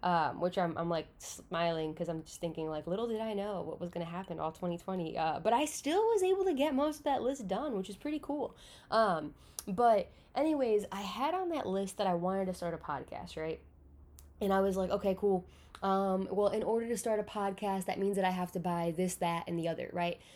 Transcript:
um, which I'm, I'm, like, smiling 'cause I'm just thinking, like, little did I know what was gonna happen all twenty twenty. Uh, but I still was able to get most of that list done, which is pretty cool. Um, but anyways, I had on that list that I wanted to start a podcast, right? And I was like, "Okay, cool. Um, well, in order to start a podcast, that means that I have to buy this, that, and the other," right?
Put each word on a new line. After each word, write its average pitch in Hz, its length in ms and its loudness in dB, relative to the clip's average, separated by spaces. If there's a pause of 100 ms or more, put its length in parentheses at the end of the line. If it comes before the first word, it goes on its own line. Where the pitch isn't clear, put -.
um, 165 380 2
which 175 180 0
I'm, 170 180 2
I'm, 170 120 -2
like, 160 180 0 (120)
smiling 165 760 -2
'cause 165 140 -4
I'm 160 160 -4
just - 160 -16
thinking, 160 280 -4
like, 151 180 -4
little 202 200 -2
did 220 140 -2
I 220 120 -2
know 202 300 -4
what 156 180 -8
was 175 100 -6
gonna 175 140 -6
happen 170 340 -8
all 156 140 -2
twenty 175 260 -4
twenty. 180 380 -4
Uh, 160 240 0
but 220 120 2
I 269 120 4
still 320 380 0
was 453 200 6
able 381 220 4
to 370 100 4
get 277 200 2
most 294 240 2
of - 60 -10
that 277 180 2
list 247 260 -2
done, 233 280 -2
which 190 140 -4
is 196 60 -12
pretty 302 260 -4
cool. 285 320 -4 (360)
Um, 180 440 2 (320)
but 220 440 4 (240)
anyways, 254 580 4
I 196 100 -6
had 226 320 -2
on 370 160 0
that 311 160 -2
list 190 320 -2
that 202 80 2
I 180 80 4
wanted 185 320 0
to 185 80 -2
start 170 200 -4
a 160 40 -6
podcast, - 580 -8
right? 160 240 -4 (800)
And 196 120 2
I 196 80 4
was 196 160 2
like, 185 140 0
"Okay, 196 280 0
cool. 190 280 2 (360)
Um, 190 480 2
well, 202 180 4
in 214 140 0
order 226 260 0
to 233 80 0
start 214 240 0
a - 20 0
podcast, 196 640 -2
that - 120 -4
means 196 180 2
that 190 80 2
I 185 60 4
have 180 220 -2
to 180 80 -4
buy 170 360 0
this, 180 200 0
that, 170 300 -2
and 170 120 -2
the 165 100 -2
other," - 240 -4
right? 175 260 -2 (180)